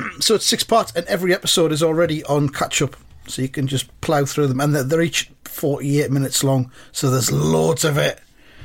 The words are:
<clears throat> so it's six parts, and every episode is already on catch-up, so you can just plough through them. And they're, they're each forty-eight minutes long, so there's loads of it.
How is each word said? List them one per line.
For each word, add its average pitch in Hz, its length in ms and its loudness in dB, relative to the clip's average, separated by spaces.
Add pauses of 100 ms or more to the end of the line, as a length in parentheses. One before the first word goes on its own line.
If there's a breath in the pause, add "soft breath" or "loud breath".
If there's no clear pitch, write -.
<clears throat> 190 180 -10
so - 140 2
it's - 120 0
six - 180 0
parts, 226 300 0
and 175 120 -4
every 185 280 0
episode 160 380 2
is 151 100 -2
already 160 420 2
on 143 240 2
catch-up, - 480 -2 (300)
so - 160 -6
you 131 60 -2
can 135 180 -4
just - 340 -6
plough 147 240 2
through 147 240 0
them. 127 120 0
And 147 140 2
they're, 139 100 0
they're 165 180 2
each - 280 -2 (140)
forty-eight 143 640 -2
minutes 135 340 0
long, 131 260 2 (220 loud breath)
so - 180 0
there's 127 220 0
loads 160 520 2
of 147 140 2
it. - 220 0 (440 loud breath)